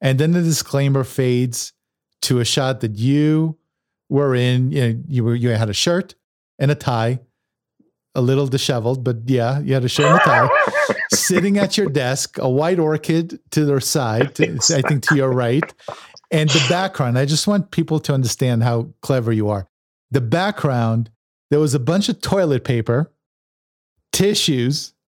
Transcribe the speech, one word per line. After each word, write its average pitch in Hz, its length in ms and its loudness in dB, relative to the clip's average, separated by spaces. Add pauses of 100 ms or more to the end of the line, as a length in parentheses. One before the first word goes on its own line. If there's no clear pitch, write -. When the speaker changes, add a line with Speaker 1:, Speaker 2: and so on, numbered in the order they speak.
Speaker 1:
And 135 180 2
then 156 120 2
the 175 100 2
disclaimer 139 640 0
fades 123 720 -2 (500)
to 123 160 0
a 117 60 0
shot 131 360 -2
that 107 160 -4
you 151 600 0 (520)
were 139 260 2
in, 123 360 0
you 147 100 -2 (120)
know, 117 140 -6
you 123 160 -2
were, 117 120 0
you 120 140 0
had 110 200 0
a 101 40 -6
shirt 175 420 -2 (440)
and 135 120 2
a 147 40 2
tie, 123 440 -2 (960)
a 135 60 0
little 135 260 2
disheveled, 127 560 -2
but 120 140 -2 (100)
yeah, 127 320 0
you 135 160 -4
had 127 100 -2
a - 40 -2
shirt 147 180 0
and - 120 4
a - 40 2
tie, - 260 4 (320)
Speaker 2:
<laughs> - 320 -2
Speaker 1:
sitting 196 460 0
at 196 180 0
your 202 120 0
desk, 135 500 -4
a 131 100 0
white 160 300 0
orchid 160 600 -2 (120)
to 156 140 2
their 139 140 2
side, 120 560 -2
to, 170 200 -2 (200)
I 135 60 2
think 139 220 0
to 156 120 2
your 135 160 2
right, 127 320 0 (680)
and 156 180 2
the 139 180 2
background. 175 500 0
I 139 80 2
just 147 220 0
want 208 240 0
people 160 300 0
to - 120 -2
understand 123 500 0
how 117 260 0 (120)
clever 120 300 0
you 107 180 2
are. 98 180 -4 (440)
The 131 100 2
background, 120 880 0 (420)
there 147 80 4
was 151 160 2
a 143 40 0
bunch 170 300 0
of - 120 -4
toilet 160 420 0
paper, 120 480 0 (1000)
tissues, 156 800 0 (160)